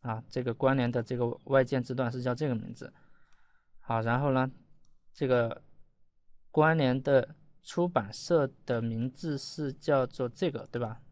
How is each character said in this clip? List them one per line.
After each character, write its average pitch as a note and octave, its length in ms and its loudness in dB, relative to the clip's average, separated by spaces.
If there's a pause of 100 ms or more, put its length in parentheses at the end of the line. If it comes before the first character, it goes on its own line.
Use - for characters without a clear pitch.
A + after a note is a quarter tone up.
啊， A2+ 280 -8
这 B2+ 140 -4
个 B2 100 -2
关 C3 220 2
联 A#2+ 160 2
的 A#2+ 100 0
这 A#2+ 140 -6
个 A#2+ 120 0 (180)
外 C3+ 180 4
键 B2+ 180 0
字 B2 120 -6
段 B2 180 -2
是 B2 100 -8
叫 B2 120 0
这 D3 140 -2
个 B2+ 80 0
名 G#2+ 180 -8
字。 - 180 -16 (880)
好， A2+ 220 -2
然 A#2 180 0
后 C#3+ 120 0
呢， C3 200 2 (640)
这 C#3 140 -2
个 A#2+ 340 2 (920)
关 D#3+ 260 4
联 C3 240 2
的 C3+ 340 2 (260)
出 - 260 -2
版 A2 240 -2
社 D3 380 0 (160)
的 A#2+ 160 -2
名 A2+ 300 -2
字 D3+ 260 -6
是 C#3+ 340 -8
叫 C3+ 340 2
做 B2 220 -6
这 E3 220 -2
个， C3+ 220 -8
对 A#2+ 100 -4
吧？ A2 200 -6 (100)